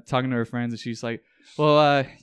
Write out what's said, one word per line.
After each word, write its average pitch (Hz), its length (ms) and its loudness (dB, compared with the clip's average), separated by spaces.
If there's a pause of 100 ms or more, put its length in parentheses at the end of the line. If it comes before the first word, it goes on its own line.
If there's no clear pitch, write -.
talking 131 240 0
to 123 60 -2
her 117 80 0
friends, 120 280 -6
and 110 80 -10
she's 117 220 -10
like, 117 200 -8 (340)
"Well, 151 220 4
uh, 143 260 4 (180)